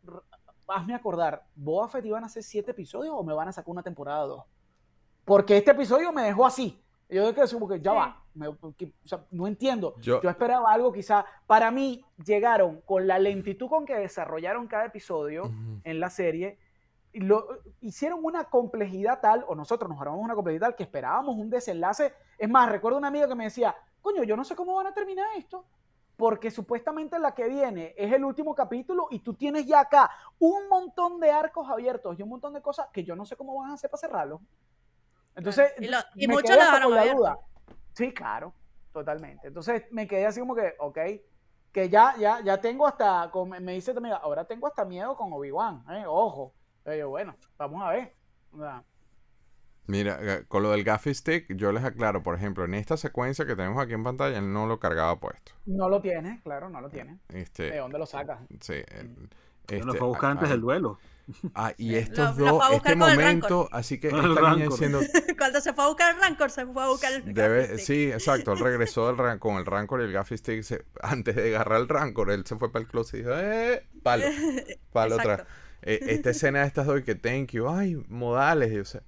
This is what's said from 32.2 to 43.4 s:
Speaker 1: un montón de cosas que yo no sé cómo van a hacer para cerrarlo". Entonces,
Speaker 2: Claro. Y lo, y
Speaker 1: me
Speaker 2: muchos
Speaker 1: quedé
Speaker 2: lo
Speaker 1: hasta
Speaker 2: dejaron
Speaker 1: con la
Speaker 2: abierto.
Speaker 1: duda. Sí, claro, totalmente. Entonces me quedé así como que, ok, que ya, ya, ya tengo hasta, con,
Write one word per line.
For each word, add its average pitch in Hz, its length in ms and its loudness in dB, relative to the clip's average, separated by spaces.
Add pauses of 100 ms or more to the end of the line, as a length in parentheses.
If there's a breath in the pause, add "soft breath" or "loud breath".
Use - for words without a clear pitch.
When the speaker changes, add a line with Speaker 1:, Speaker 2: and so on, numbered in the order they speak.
Speaker 1:
un 208 80 -10
montón 254 240 -12
de 285 80 -12
cosas - 320 -6
que 185 100 -6
yo 170 120 -8
no 202 100 -12
sé 247 120 -16
cómo 269 220 -10
van 269 120 -10
a - 20 -12
hacer - 160 -8
para 285 120 -8
cerrarlo". 165 400 -6 (920)
Entonces, 202 420 2
Speaker 2:
Claro. 226 80 -8
Y - 20 -6
lo, 247 100 0 (260)
y 277 40 2
Speaker 1:
me 254 60 4
Speaker 2:
muchos 285 180 4
Speaker 1:
quedé - 60 10
Speaker 2:
lo 311 40 12
Speaker 1:
hasta 330 120 8
Speaker 2:
dejaron 262 160 6
Speaker 1:
con 233 60 4
la 220 60 8
Speaker 2:
abierto. 254 200 4
Speaker 1:
duda. 156 180 2 (540)
Sí, 247 200 -4
claro, 123 400 -8 (380)
totalmente. 147 560 -8
Entonces 202 440 -4
me 214 160 -6
quedé 196 180 0
así 214 140 -2
como 247 160 -6
que, 202 240 -2
ok, 143 200 -8 (720)
que 190 180 0
ya, 233 300 8
ya, 208 240 2
ya 196 160 2
tengo 240 280 0
hasta, 190 440 2
con, 185 180 -4